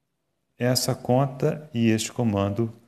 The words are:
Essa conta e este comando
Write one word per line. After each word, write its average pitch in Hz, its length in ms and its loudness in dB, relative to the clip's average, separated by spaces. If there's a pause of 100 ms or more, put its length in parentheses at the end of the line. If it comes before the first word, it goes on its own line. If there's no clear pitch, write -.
(560)
Essa 127 380 0
conta 139 800 0
e 117 140 2
este 110 240 0
comando 107 600 -2 (160)